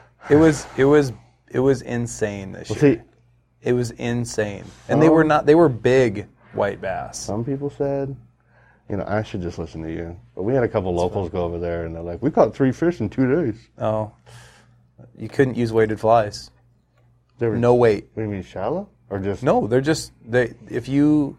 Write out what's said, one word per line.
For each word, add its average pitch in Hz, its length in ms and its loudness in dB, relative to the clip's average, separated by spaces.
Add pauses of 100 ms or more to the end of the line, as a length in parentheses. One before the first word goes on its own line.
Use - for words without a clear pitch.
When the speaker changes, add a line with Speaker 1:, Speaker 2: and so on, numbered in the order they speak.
(300)
Speaker 1:
It 143 60 8
was, 156 300 4 (100)
it 131 80 4
was, 143 280 4 (380)
it - 100 -4
was 131 220 2
insane 110 680 -6
this 85 180 -12
Speaker 2:
Well, 104 80 -6
Speaker 1:
year. 135 180 4
Speaker 2:
see - 60 -10 (600)
Speaker 1:
It 123 100 0
was 123 200 -2
insane. 120 720 -6 (240)
And 147 140 2
they 160 60 8
were 160 140 6
Speaker 2:
some 156 60 2
Speaker 1:
not, 151 180 2
they 147 80 8
were 165 160 6
big 120 580 2 (240)
white 101 280 -2
bass. 87 380 -8
Speaker 2:
Some 107 260 -6
people 139 260 -6
said, 139 440 -4 (760)
you 101 80 -6
know, - 80 -6
I 107 160 -2
should 107 200 -8
just 85 160 -8
listen 80 240 -10
to 80 80 -10
you. 82 260 -10 (180)
But 90 80 -8
we 107 120 -2
had 135 80 0
a 113 60 0
couple 92 240 -2
Speaker 1:
That's 87 100 0
Speaker 2:
locals 90 280 -2
Speaker 1:
fine. 92 100 -6
Speaker 2:
go 87 60 -2
over 85 120 -6
there, 85 280 -6
and 82 100 -10
they're 82 60 -12
like, 85 200 -10
"We 139 80 0
caught 156 240 2
three 131 180 2
fish 170 280 -2
in 107 80 -2
two 135 180 -2 (160)
days." 113 140 -4 (220)
Speaker 1:
Oh. 110 340 -4 (1040)
You 110 140 -12
couldn't 127 260 2
use 117 160 0
weighted 110 280 2
flies. 110 500 2 (880)
Speaker 2:
They 117 100 0
were 110 80 -2
Speaker 1:
No 120 180 4
weight. 117 380 4
Speaker 2:
What 110 120 -8
do 107 40 -6
you 104 60 -6
mean, 95 80 -8
shallow? 135 460 -6 (220)
Or 98 80 -6
just 98 240 -6
Speaker 1:
No, 185 240 2
they're 123 140 2
just, 151 320 -4 (120)
they, 120 300 0 (140)
if 120 200 -8
you 143 500 2